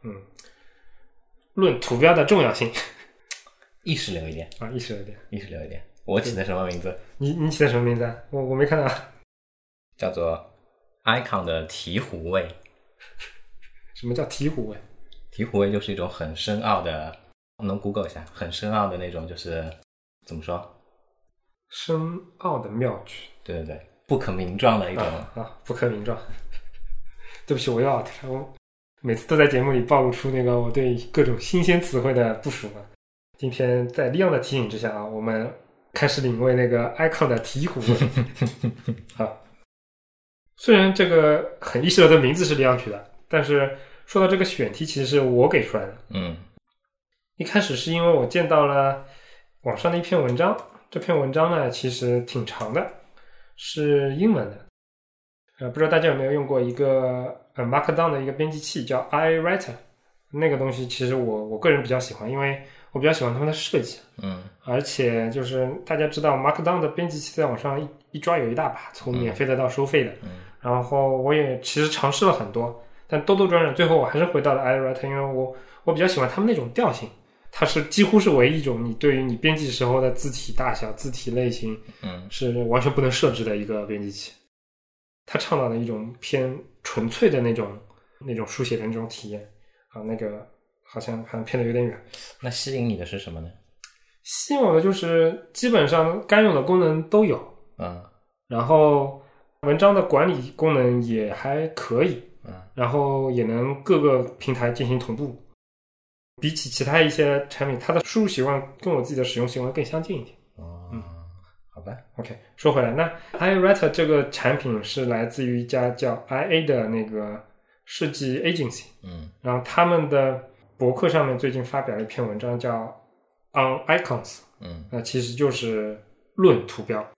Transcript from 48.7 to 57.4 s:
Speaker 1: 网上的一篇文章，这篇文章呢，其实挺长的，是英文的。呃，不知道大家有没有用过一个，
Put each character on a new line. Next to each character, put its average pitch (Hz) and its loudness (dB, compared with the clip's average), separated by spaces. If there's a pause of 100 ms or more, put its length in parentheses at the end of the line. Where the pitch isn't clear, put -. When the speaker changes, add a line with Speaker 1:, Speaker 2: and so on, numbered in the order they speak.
Speaker 1:
网 117 -4
上 175 0
的 175 0
一 175 -2
篇 170 0
文 123 0
章， 180 2 (360)
这 170 -6
篇 165 0
文 135 0
章 160 4
呢， 151 0
其 127 -4
实 123 0
挺 120 -6
长 107 -8
的， 175 0 (720)
是 143 0
英 208 4
文 120 0
的。 - -18 (960)
呃， 127 -6
不 120 -10
知 156 4
道 156 2
大 165 4
家 160 4
有 139 2
没 135 -2
有 135 0
用 143 0
过 131 0
一 123 0
个， 127 0 (200)